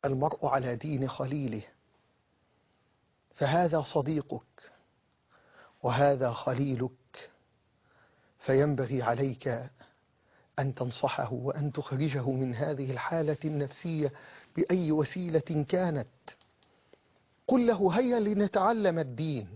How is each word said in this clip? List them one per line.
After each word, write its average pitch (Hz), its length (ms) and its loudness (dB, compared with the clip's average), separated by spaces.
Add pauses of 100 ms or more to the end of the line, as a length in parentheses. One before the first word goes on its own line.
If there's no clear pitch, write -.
"المرء 135 420 0
على 123 300 0
دين 135 320 -2
خليله"، 131 540 -4 (1700)
فهذا 156 480 2
صديقك - 880 -4 (1080)
وهذا 131 500 4
خليلك، 127 1000 -4 (1080)
فينبغي 135 640 2
عليك 120 680 -2 (880)
أن 135 160 0
تنصحه 127 580 -2
وأن 139 400 -4
تخرجه 135 580 -2
من 131 240 -2
هذه 139 360 -4
الحالة 151 540 -2
النفسية 151 680 -2 (440)
بأي 170 360 2
وسيلة 156 760 0
كانت. 170 380 0 (1400)
قل 247 200 4
له: 196 320 4
"هيا 240 220 2
لنتعلم 202 800 2
الدين 135 580 -2